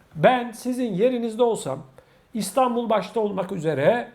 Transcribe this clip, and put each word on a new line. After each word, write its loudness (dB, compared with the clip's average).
Ben 4
sizin -4
yerinizde 0
olsam 0
İstanbul 0
başta 0
olmak -2
üzere 2